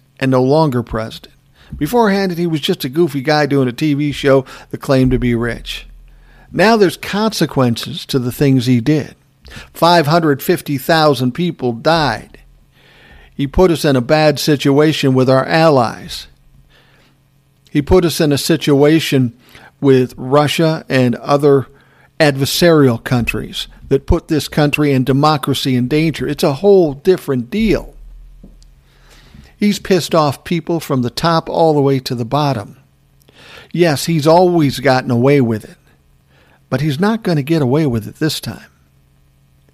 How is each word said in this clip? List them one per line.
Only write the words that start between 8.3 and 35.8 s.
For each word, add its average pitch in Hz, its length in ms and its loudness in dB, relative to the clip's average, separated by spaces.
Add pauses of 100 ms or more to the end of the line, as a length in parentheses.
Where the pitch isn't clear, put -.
things 135 340 2
he 123 140 2
did. 147 340 -2 (600)
Five 165 320 2
hundred 156 360 0
fifty 160 360 -2
thousand 143 540 0
people 165 400 -4
died. 135 680 -4 (960)
He 139 120 -4
put 175 240 2
us 147 140 -2
in 143 120 2
a 127 40 0
bad 151 380 2
situation 143 720 0
with 131 160 2
our 131 160 2
allies. 160 840 0 (1400)
He 147 120 0
put 180 240 2
us 156 120 -4
in 151 140 2
a 139 60 0
situation 147 1000 2 (400)
with 131 380 2
Russia 147 720 0
and 127 280 0
other 139 500 2 (520)
adversarial 139 840 2
countries - 640 -6 (200)
that 135 180 -2
put 170 220 0
this 151 200 -2
country 147 460 0
and 131 100 2
democracy 139 720 0
in 123 120 0
danger. 151 400 -2
It's 143 160 -6
a 147 120 0
whole 180 400 2
different 139 560 -2
deal. 202 440 -2 (1600)
He's 208 240 -2
pissed 180 340 -2
off 151 300 0
people 170 340 -4
from 135 240 -2
the 120 80 -4
top 165 380 -2
all 160 260 2
the 147 80 2
way 139 160 0
to 131 160 -6
the 120 100 -6
bottom. 127 540 -4 (920)
Yes, 160 340 0
he's 165 200 -2
always 165 520 4
gotten 127 320 0
away 131 300 4
with 113 240 -2
it, - 120 -20 (960)